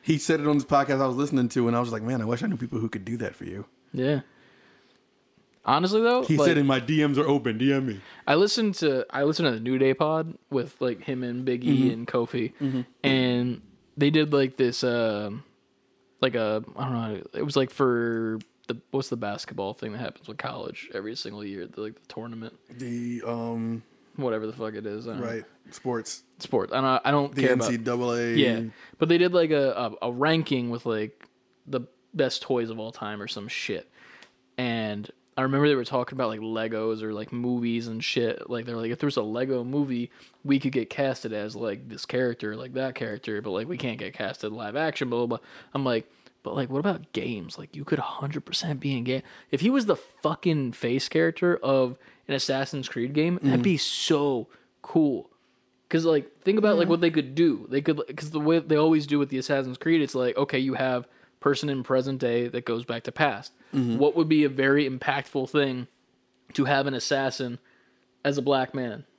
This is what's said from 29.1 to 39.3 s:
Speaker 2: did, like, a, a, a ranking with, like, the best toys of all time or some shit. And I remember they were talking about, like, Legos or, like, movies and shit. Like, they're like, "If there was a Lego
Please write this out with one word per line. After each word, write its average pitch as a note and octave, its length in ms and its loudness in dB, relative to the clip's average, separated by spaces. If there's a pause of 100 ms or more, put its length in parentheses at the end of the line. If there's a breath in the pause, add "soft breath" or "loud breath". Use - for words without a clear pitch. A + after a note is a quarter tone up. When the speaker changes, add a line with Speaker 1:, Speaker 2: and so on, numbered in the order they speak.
Speaker 2:
did, F3+ 160 4
like, E3+ 180 4
a, B2 520 2
a, A#2 60 -2
a B2 40 -4
ranking C#3 560 2
with, A#2 160 -6
like, A2 420 -4 (400)
the C#3 140 -4 (320)
best - 300 0
toys A#2+ 260 0
of A2+ 100 -10
all A2 140 -10
time G#2 300 -10
or G#2 40 -8
some G#2+ 220 -10
shit. - 420 -6 (680 loud breath)
And A2 520 -4 (240)
I - 80 -4
remember C#3 240 4
they D3 80 6
were B2 120 -2
talking B2 280 -2
about, B2+ 140 0
like, G#2+ 120 -4
Legos A2 640 -2
or, A2 120 -4
like, G#2 180 -8
movies A#2+ 560 -2
and A2+ 160 -8
shit. - 460 -2
Like, A2+ 160 -6
they're A#2 100 -8
like, A2+ 140 -4
"If A#2+ 80 -6
there - 80 -2
was C#3 100 0
a A#2+ 60 0
Lego A#2+ 420 -2